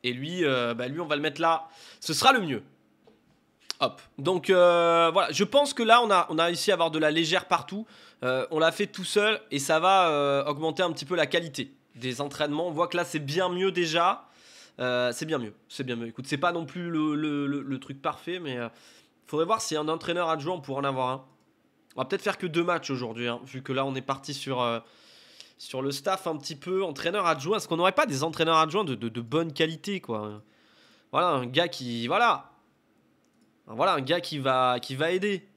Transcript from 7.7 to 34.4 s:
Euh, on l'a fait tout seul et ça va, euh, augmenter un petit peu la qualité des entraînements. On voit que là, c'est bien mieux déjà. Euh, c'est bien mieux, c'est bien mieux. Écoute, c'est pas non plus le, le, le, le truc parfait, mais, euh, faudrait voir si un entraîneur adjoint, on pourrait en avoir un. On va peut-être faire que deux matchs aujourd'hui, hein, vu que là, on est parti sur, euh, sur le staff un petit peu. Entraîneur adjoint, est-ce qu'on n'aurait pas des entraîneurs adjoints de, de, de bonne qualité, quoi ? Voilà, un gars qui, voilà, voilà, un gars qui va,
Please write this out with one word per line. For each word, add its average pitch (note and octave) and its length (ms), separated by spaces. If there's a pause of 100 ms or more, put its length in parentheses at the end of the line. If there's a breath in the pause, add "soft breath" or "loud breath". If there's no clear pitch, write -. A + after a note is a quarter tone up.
Euh, B2+ 280
on D#3 80
l'a D#3+ 140
fait G3+ 140
tout - 180
seul G#3 360 (100)
et C#3+ 80
ça D#3 220
va, F#3 300
euh, C#3+ 340
augmenter D#3 380
un F3 100
petit C#3 140
peu F3 100
la D#3 100
qualité E3 460 (220)
des B2+ 260
entraînements. D3+ 480
On E3+ 40
voit E3+ 160
que F3 80
là, F3 80
c'est D#3+ 140
bien D#3 300
mieux F#3 240
déjà. E3+ 540 (540 loud breath)
Euh, B2 320
c'est D#3 140
bien D#3 120
mieux, G#2+ 160 (140)
c'est - 160
bien B2 120
mieux. A#2 120
Écoute, C3 180
c'est D3 120
pas F3 140
non E3 140
plus F3 240
le, D#3 240
le, D3 320
le, C#3 160
le C3+ 180
truc C#3 220
parfait, E3+ 360
mais, C3+ 200
euh, A#2 100 (580 loud breath)
faudrait D#3+ 200
voir A3 140
si - 160
un D3+ 120
entraîneur E3+ 400
adjoint, D#3+ 280
on D#3 40
pourrait C3+ 200
en C#3 40
avoir C3 240
un. C3+ 160 (720)
On C3 40
va B2+ 40
peut-être F#3+ 180
faire G3+ 140
que F#3 100
deux E3+ 180
matchs E3+ 260
aujourd'hui, A#2+ 380
hein, A#2+ 160
vu C3 180
que C3+ 100
là, C3+ 120
on C3+ 100
est C3 80
parti C3+ 320
sur, C3 260
euh, A#2 200 (760 loud breath)
sur - 260
le C#3 80
staff F#3 360
un D#3+ 100
petit C#3+ 200
peu. F#3+ 280
Entraîneur E3+ 420
adjoint, D#3+ 300
est-ce - 120
qu'on E3 80
n'aurait F#3 160
pas D4 140
des C#3+ 180
entraîneurs D#3+ 340
adjoints D#3+ 260
de, C3+ 100
de, A2+ 140
de A2+ 120
bonne D3+ 320
qualité, E3 480
quoi ? G#2+ 420 (680 soft breath)
Voilà, E3+ 160
un C3 180
gars D#3 220
qui, A#2+ 400
voilà, G3 400 (1160)
voilà, C#3+ 280
un C#3+ 60
gars D#3 200
qui D#3 180
va, B2+ 420